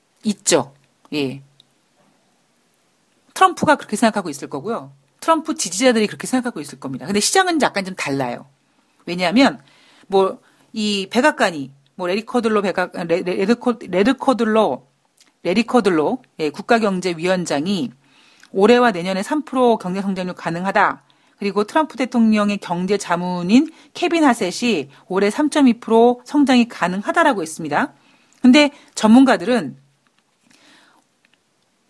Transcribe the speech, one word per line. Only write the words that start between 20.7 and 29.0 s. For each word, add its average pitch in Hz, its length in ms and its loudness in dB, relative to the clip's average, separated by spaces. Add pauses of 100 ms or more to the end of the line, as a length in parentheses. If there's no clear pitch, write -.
그리고 202 260 -2
트럼프 302 320 -2
대통령의 214 640 0
경제 185 380 -4
자문인 180 720 0 (260)
케빈 330 300 0
하셋이 196 680 0 (180)
올해 196 200 0
삼점이 277 520 2
프로 240 440 4
성장이 254 440 2
가능하다라고 214 760 -2
했습니다. 160 500 -4 (480)
근데 277 300 6 (240)
전문가들은 220 840 4 (2250)